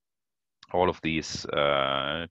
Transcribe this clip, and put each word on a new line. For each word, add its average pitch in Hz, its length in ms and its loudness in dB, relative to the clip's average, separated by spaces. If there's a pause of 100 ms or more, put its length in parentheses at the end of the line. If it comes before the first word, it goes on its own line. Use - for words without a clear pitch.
(720)
all 90 180 4
of - 120 -8
these, 78 440 -4
uh, 71 840 0